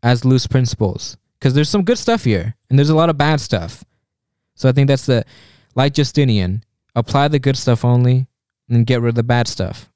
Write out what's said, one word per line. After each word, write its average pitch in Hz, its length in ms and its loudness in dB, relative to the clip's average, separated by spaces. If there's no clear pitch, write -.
as 120 240 0
loose 127 220 2
principles, - 680 -4
'cause 131 140 0
there's 147 160 0
some 202 140 0
good 226 140 0
stuff 226 260 -2
here 104 320 -2
and 135 100 4
there's 147 100 2
a 156 60 2
lot 165 140 2
of 156 80 -2
bad 156 240 0
stuff. - 420 -6
So 131 140 0
I - 20 2
think 139 160 2
that's 135 180 0
the, 120 200 0
like 135 180 0
Justinian, 113 720 0
apply 139 320 0
the 147 120 2
good 131 180 0
stuff - 260 0
only 123 440 2
and 117 160 4
get 123 160 0
rid 117 80 0
of 117 60 -2
the 117 80 0
bad 120 240 0
stuff. - 480 -10